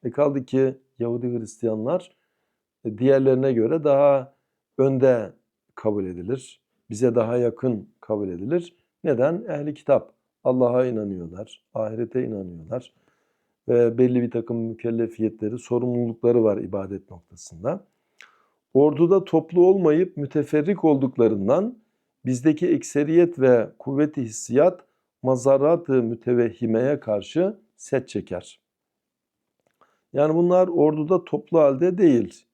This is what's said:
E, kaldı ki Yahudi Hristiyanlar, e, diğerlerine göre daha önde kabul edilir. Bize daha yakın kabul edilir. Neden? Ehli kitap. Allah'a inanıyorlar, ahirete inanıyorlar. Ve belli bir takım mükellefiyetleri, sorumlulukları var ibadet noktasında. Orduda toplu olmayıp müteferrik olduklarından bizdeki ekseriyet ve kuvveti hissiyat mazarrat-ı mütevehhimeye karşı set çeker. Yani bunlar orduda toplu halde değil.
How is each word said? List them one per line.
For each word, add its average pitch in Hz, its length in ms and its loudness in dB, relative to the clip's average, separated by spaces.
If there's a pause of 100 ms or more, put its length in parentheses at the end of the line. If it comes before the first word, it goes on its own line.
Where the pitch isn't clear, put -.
E, 123 80 -6
kaldı 139 340 0
ki 131 300 0 (240)
Yahudi 120 400 -4
Hristiyanlar, 113 760 -6 (720)
e, 107 120 -8
diğerlerine 131 560 2
göre 123 300 0
daha 139 500 2 (440)
önde 127 560 2 (420)
kabul 101 300 -4
edilir. 92 560 -10 (280)
Bize 117 260 0
daha 117 220 0
yakın 117 520 -4 (120)
kabul 104 280 -6
edilir. 127 460 -6 (280)
Neden? 160 460 0
Ehli 147 240 -8
kitap. - 400 -2 (300)
Allah'a 127 420 2
inanıyorlar, 101 760 -8 (100)
ahirete 113 500 -6
inanıyorlar. 98 720 -10 (760)
Ve 120 280 2
belli 123 240 2
bir 120 100 -4
takım 117 260 -6
mükellefiyetleri, 113 1040 -6
sorumlulukları 120 840 0
var 104 140 2
ibadet 98 540 -10
noktasında. 90 760 -12 (880)
Orduda 156 500 4
toplu 175 440 2
olmayıp 180 500 2
müteferrik 151 680 -2
olduklarından 131 920 2 (480)
bizdeki 147 420 0
ekseriyet 160 720 0
ve 123 300 4 (100)
kuvveti 143 420 -4
hissiyat 127 640 0 (380)
mazarrat-ı 135 800 2
mütevehhimeye 117 960 -2
karşı 156 580 -4 (180)
set - 340 -6
çeker. - 500 -10 (1500)
Yani 151 220 0
bunlar 175 320 4
orduda 156 560 0
toplu - 360 -2
halde 156 380 2
değil. 131 560 2